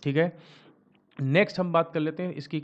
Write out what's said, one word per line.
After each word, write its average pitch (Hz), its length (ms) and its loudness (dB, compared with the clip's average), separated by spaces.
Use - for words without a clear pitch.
ठीक 143 140 0
है। 170 140 2
नेक्स्ट 165 400 2
हम 180 140 -2
बात 165 200 2
कर 165 60 -2
लेते 156 240 -2
हैं 180 100 -6
इसकी 151 300 -6